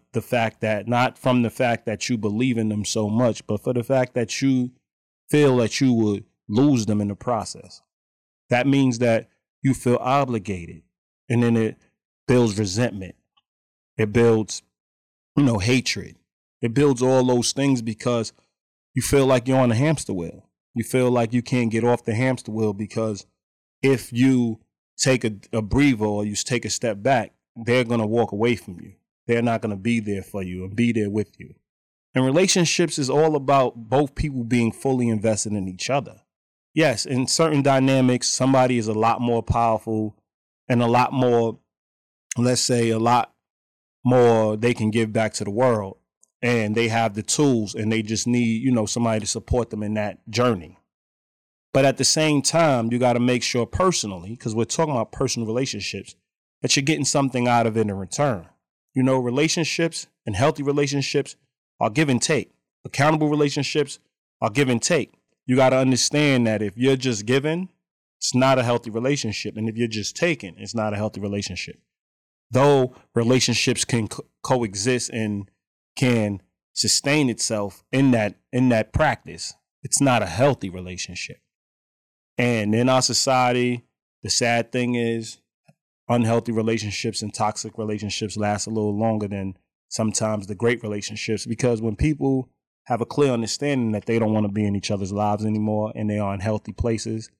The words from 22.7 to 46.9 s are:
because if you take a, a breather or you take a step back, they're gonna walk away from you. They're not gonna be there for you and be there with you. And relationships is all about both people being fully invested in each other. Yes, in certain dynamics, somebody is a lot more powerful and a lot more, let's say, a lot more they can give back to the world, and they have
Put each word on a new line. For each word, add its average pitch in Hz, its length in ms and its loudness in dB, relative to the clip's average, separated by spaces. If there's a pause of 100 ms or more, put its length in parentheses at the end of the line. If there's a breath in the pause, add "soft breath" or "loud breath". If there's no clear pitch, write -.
because 107 520 -6 (560)
if 135 300 0
you 123 480 2 (380)
take 131 260 2
a, 110 100 -2 (200)
a 113 80 0
breather 120 440 2
or 104 200 0
you 104 100 -4
take 120 300 -2
a 107 40 -4
step 104 320 -4
back, 117 320 0 (220)
they're 120 300 2
gonna 113 220 0
walk 113 240 0
away 113 240 2
from 87 260 -14
you. 82 120 -20 (340)
They're 117 140 2
not 117 200 0
gonna 104 160 -6
be 117 220 0
there 101 240 -6
for 98 200 -10
you 92 220 -10
and 98 100 -12
be 120 160 2
there 107 180 -2
with 104 300 -6
you. - 160 -20 (580)
And 131 120 2
relationships 170 720 2
is 127 100 -2
all 151 260 2
about 131 540 0
both 135 260 0
people 135 280 -4
being 117 280 2
fully 127 360 0
invested 107 460 0
in 95 160 -4
each 92 200 -10
other. 131 320 -6 (520)
Yes, 147 320 0
in 131 220 -2
certain 156 340 0
dynamics, 131 640 2
somebody 131 500 2
is 107 100 -2
a 110 60 -4
lot 113 280 0
more 117 200 0
powerful 110 760 -2 (500)
and 120 140 2
a 120 60 2
lot 120 260 2
more, 120 460 2 (800)
let's 120 240 0
say, 120 280 0
a 110 100 0
lot 117 340 2 (720)
more 117 540 4
they 120 160 2
can 110 180 0
give 110 220 0
back 110 200 0
to - 100 -6
the 101 80 -6
world, 107 460 2 (440)
and 117 320 2
they 117 140 2
have 113 260 0